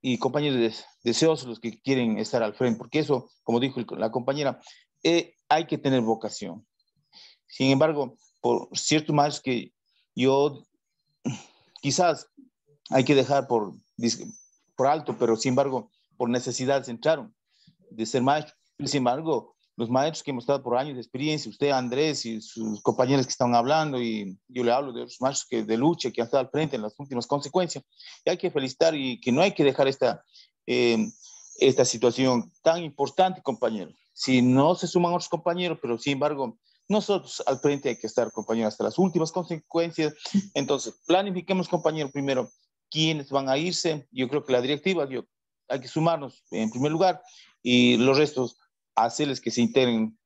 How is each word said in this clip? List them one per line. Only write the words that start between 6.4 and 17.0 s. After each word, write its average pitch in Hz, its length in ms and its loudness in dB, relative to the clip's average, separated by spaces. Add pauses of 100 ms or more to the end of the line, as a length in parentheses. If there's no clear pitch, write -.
Sin 135 240 0
embargo, 143 440 2 (240)
por 120 340 0
ciertos 151 400 0
maestros 147 280 2
que 120 320 -4 (420)
yo, 135 480 2 (1200)
quizás 151 460 0 (640)
hay 131 140 4
que 143 120 4
dejar 135 320 2
por, 107 260 0 (240)
dis-, 113 360 -4 (420)
por 131 120 2
alto, 147 300 0
pero 113 180 2
sin 120 140 -2
embargo, 131 420 0 (260)
por 120 120 -2
necesidad 127 600 -2
entraron 120 460 -2 (540)